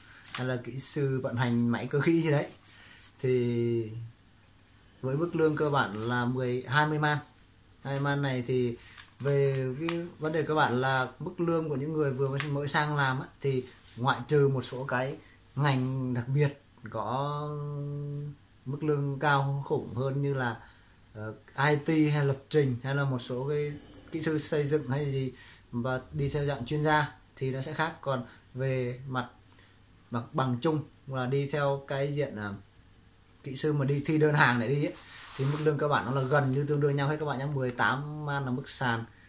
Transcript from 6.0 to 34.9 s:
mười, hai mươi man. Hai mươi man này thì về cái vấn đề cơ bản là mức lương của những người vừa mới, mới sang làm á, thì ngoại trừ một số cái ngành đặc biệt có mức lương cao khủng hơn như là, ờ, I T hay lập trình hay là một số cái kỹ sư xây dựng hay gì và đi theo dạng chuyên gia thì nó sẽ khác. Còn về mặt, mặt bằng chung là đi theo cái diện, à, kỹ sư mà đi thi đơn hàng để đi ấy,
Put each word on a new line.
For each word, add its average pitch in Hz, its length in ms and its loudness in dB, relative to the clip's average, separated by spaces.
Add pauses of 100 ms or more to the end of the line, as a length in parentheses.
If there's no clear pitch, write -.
mười, 127 420 0
hai 147 200 4
mươi 151 120 0
man. 151 180 4 (680)
Hai 139 100 -4
mươi 139 80 0
man 143 200 2
này 131 260 0
thì 123 300 2 (420)
về 135 480 2 (120)
cái 170 260 -2 (140)
vấn 156 120 -2
đề 160 120 2
cơ 151 120 0
bản 127 260 4
là 131 260 2 (120)
mức 180 200 -8
lương 165 300 2
của 143 60 -2
những 147 180 -2
người 147 200 2
vừa 135 160 0
mới, 139 100 -2 (120)
mới 143 160 -2
sang 151 280 2
làm 131 240 2
á, - 80 -8 (140)
thì 131 220 0 (340)
ngoại 123 300 2
trừ 143 200 6
một 135 140 2
số 127 220 -8
cái 131 340 -2 (380)
ngành 131 580 2
đặc 120 140 -2
biệt 143 340 2 (280)
có 135 580 -4 (1160)
mức 143 180 -6
lương 143 360 0
cao 139 480 2
khủng 123 280 -2
hơn 135 260 0
như 139 120 0
là, 123 240 -2 (560)
ờ, 107 200 -8 (360)
I 151 60 4
T 151 380 4
hay 147 120 2
lập 139 120 2 (120)
trình 139 340 4
hay 135 120 -2
là 143 80 0
một 131 160 0
số 127 300 -6
cái 147 240 -2 (380)
kỹ 160 100 -6
sư 156 180 0
xây 147 280 0
dựng 143 220 0
hay 143 220 0
gì 131 200 -2 (400)
và 127 300 -2 (120)
đi 143 160 -2
theo 143 160 -2
dạng 135 200 -2
chuyên 147 180 0
gia 151 280 4 (240)
thì 131 160 -4
nó 131 100 -4
sẽ 151 120 -6
khác. 165 280 -2
Còn 131 220 -2 (300)
về 127 540 -2
mặt, 127 220 -4 (840)
mặt 120 120 -2 (100)
bằng 131 280 0
chung 156 180 2 (280)
là 131 180 -4
đi 139 220 0
theo 139 400 0
cái 143 260 -2
diện, 143 220 -2
à, 104 180 -6 (880)
kỹ 131 120 -10
sư 151 180 0
mà 143 120 0
đi 143 200 0
thi 156 120 2
đơn 151 160 6
hàng 131 260 6
để 110 80 0
đi 143 180 0
ấy, 175 80 -2 (440)